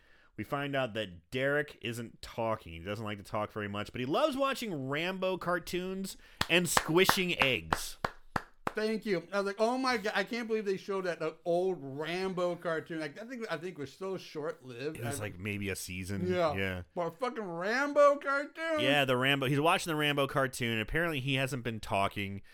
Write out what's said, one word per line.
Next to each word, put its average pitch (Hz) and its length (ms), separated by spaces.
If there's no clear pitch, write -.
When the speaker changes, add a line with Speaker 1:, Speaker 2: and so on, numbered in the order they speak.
Speaker 1:
We - 80
find 143 320
out 127 180
that 95 380
Derek 143 500
isn't 117 400
talking. 110 520
He 82 40
doesn't 104 260
like 104 140
to 95 60
talk 104 280
very 107 140
much, 104 240
but - 80
he 127 80
loves 247 300
watching 220 520
Rambo 185 500
cartoons 185 800
and 170 200
squishing 180 760
eggs. - 540
Speaker 2:
Thank 220 320
you. 175 160
I 202 60
was 196 80
like, 196 120
"Oh 240 200
my 254 180
God, 202 200
I 196 80
can't 233 240
believe 220 160
they 196 120
showed 196 280
that, 165 180
uh, 160 80
old 175 360
Rambo 175 760
cartoon." 165 440
Like, 151 160
that 226 120
thing, 240 220
I 165 60
think, 165 220
was 139 140
so 190 260
short-lived. 147 800
Speaker 1:
It 117 60
was, 110 160
Speaker 2:
I 107 40
Speaker 1:
like, 95 140
maybe 101 320
a 92 60
season. 95 560
Speaker 2:
Yeah. 165 220
Speaker 1:
Yeah. 95 280
Speaker 2:
But 175 140
a - 40
fucking 240 320
Rambo 277 720
cartoon? 294 640
Speaker 1:
Yeah, 139 240
the 127 120
Rambo. 135 300
He's 135 140
watching 175 300
the 156 60
Rambo 143 300
cartoon, 127 460
and 110 80
apparently 156 400
he 135 140
hasn't 131 300
been 110 160
talking. 98 640